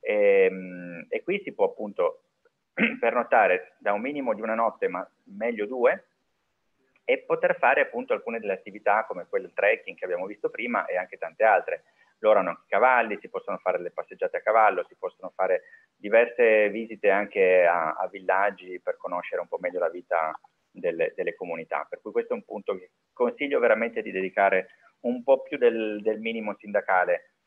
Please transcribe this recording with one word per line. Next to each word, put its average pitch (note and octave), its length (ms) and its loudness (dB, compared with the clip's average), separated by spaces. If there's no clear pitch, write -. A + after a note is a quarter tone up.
Ehm, F#2 1080 2
e A2 140 -6
qui G3+ 200 -4
si C#3 100 -12
può G2+ 140 0
appunto G2 580 -4
<clears throat> - 260 -2
pernottare A2+ 760 2
da G2+ 140 -2
un G#2 80 -2
minimo C3 340 -4
di G2+ 60 -10
una A2 140 -4
notte, A2+ 340 -2
ma F2+ 180 -6
meglio G#2 420 -6
due, B2+ 420 0
e C3 140 0
poter F3 400 -2
fare C#3 240 4
appunto A#3 320 -2
alcune A2+ 260 -6
delle G2+ 140 -2
attività G#2 500 -2
come F2+ 240 -10
quel F#2 260 -6
trekking G#2 420 0
che - 80 -12
abbiamo F2+ 220 -4
visto - 220 -6
prima A2 380 -4
e F2+ 100 -4
anche F#2 220 -6
tante E2+ 260 -4
altre. G2 400 2
Loro G#2+ 200 4
hanno F2+ 120 0
anche E2 160 -12
i - 40 -12
cavalli, A#2 500 2
si - 80 -18
possono G2 300 -8
fare F2+ 200 0
le F2 120 -6
passeggiate - 480 -6
a - 20 -4
cavallo, A2 480 4
si - 100 -20
possono F2+ 360 -10
fare F#2 280 0
diverse A2 760 2
visite A2 400 -2
anche F#2+ 560 4
a, E2+ 260 2
a F2+ 160 -6
villaggi F#2+ 720 -2
per - 160 -6
conoscere F2 460 -8
un F2 60 -10
po' F2 120 -8
meglio F2+ 180 -4
la E2+ 120 0
vita E2 480 -4
delle, E2+ 440 -4
delle E2+ 200 -6
comunità. E2 540 -8
Per - 120 -14
cui G#2+ 120 -14
questo A#2 200 -4
è A#2+ 40 -4
un G#2 80 -12
punto G#2 340 -8
che - 140 -20
consiglio C#3 460 -2
veramente A2+ 420 2
di G#2+ 100 -8
dedicare F#2+ 580 0
un B2 220 -4
po' C3 200 4
più - 160 -10
del, A2 420 2
del G#2+ 180 -2
minimo A2 400 -6
sindacale F#2 760 0